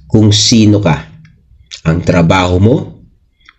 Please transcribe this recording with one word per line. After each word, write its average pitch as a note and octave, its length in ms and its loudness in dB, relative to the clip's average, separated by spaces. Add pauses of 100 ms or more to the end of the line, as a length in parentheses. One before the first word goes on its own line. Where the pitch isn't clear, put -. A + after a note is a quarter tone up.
kung G#2+ 240 2
sino G#2 560 2
ka. D#2 160 -2 (880)
Ang D#2+ 160 -2
trabaho F2+ 560 0
mo, A#2 160 2 (840)